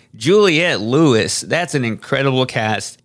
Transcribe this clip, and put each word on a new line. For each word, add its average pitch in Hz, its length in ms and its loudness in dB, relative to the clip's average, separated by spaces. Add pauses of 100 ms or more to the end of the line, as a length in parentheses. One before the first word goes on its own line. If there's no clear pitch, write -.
(140)
Juliette 165 680 2
Lewis. 120 580 2
That's 156 340 -4
an 131 120 -2
incredible 127 600 -2
cast, 110 600 -6